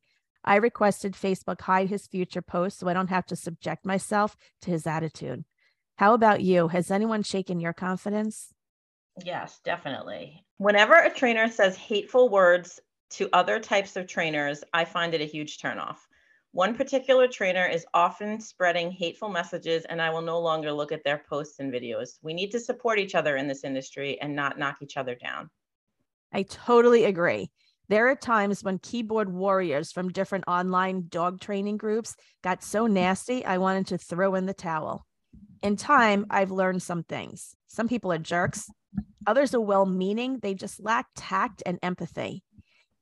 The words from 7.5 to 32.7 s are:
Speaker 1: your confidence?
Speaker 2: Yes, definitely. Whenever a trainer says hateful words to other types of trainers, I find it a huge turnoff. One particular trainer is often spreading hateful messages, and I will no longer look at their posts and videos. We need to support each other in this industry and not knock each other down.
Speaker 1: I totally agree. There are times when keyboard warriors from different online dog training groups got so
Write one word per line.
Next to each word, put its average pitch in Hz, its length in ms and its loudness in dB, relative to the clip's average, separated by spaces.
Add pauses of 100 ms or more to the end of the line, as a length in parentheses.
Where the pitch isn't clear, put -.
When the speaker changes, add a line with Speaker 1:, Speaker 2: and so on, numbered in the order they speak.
Speaker 1:
your 170 140 -4
confidence? 208 720 -6 (760)
Speaker 2:
Yes, 165 400 -10
definitely. 147 800 -8 (140)
Whenever 208 380 8
a 339 180 8
trainer 233 360 2
says 190 280 2
hateful 233 520 2
words 180 500 4 (320)
to - 220 -4
other 208 260 4
types 196 360 -2
of 185 120 -6
trainers, 151 560 -4 (100)
I 170 120 2
find 170 280 -2
it 151 80 -2
a 151 40 -2
huge 151 340 -10
turnoff. 110 380 -6 (560)
One 196 220 0
particular 262 520 4
trainer 185 380 0
is 165 280 -2
often 208 480 0
spreading 175 500 0
hateful 170 380 -6
messages, 165 560 -4
and 165 160 -6
I 160 80 0
will 160 120 -2
no 165 180 -2
longer 160 320 -2
look 147 200 -4
at 151 120 -8
their 147 260 -2
posts 151 300 -8
and 135 120 -6
videos. 123 520 -8
We 156 100 -8
need 196 180 -6
to 240 80 -4
support 233 400 -2
each 190 160 -4
other 151 220 0
in 143 100 -4
this 139 160 -8
industry 139 580 -8
and 143 140 -6
not 143 220 -4
knock 143 240 -6
each 143 160 -12
other 127 180 -6
down. 73 340 -12 (840)
Speaker 1:
I 196 100 -2
totally 240 640 6
agree. 165 460 0 (380)
There 214 180 4
are 277 80 2
times 202 480 0
when 190 160 -4
keyboard 220 520 -4
warriors 180 600 0
from 180 200 -6
different 190 360 -4
online 185 600 0
dog 180 320 -4
training 202 360 -4
groups 214 380 -4 (260)
got 180 220 -4
so 226 240 0